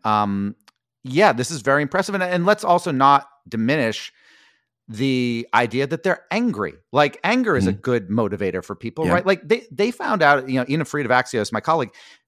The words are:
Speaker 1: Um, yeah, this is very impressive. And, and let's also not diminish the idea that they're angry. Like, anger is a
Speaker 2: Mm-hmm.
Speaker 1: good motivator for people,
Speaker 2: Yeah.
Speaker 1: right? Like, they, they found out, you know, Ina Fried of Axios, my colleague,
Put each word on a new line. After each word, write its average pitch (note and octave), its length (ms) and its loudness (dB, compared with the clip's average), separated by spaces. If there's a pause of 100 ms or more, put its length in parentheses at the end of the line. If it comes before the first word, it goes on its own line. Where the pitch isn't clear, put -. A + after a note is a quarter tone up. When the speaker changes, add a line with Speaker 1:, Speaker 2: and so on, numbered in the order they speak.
Speaker 1:
Um, G#2 520 0 (480)
yeah, D#3 300 4
this A#3+ 160 -4
is D3 120 -8
very C#3 200 2
impressive. F#3 320 -4
And, F#3+ 100 -2
and F3+ 220 -2
let's G#3 180 2
also F3 280 2
not C#3 360 4 (200)
diminish A2+ 640 -2 (760)
the A#2+ 680 -2
idea B2 320 0
that D#3+ 160 -6
they're F#3 260 -2
angry. E3+ 440 -2 (180)
Like, D3 320 2
anger A3+ 320 0
is A#2 100 2
a F#2 60 2
Speaker 2:
Mm-hmm. G2+ 100 -6
Speaker 1:
good A#2 280 -2
motivator G2 540 -2
for G2+ 120 -10
people, A#2 300 -8
Speaker 2:
Yeah. F3 80 2
Speaker 1:
right? F3 120 0
Like, F#3+ 220 -2
they, A#3 240 0
they G3+ 180 -2
found A3 320 -4
out, C#3+ 280 4
you C3 100 0
know, B2 100 0
Ina D3+ 160 0
Fried D3 200 -4
of A2+ 60 0
Axios, B2 400 0
my A2 100 -4
colleague, D#3 320 -2 (340)